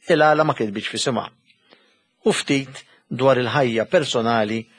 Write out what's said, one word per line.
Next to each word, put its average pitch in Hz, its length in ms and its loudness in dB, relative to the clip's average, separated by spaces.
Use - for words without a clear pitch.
il 151 100 4
għala 156 240 4
ma 135 80 -2
kitbitx 107 340 -6
fi 110 120 -6
simha. 117 240 -4
U 214 80 4
ftit 135 480 -4
dwar 131 320 2
il-ħajja 117 480 0
personali 113 800 0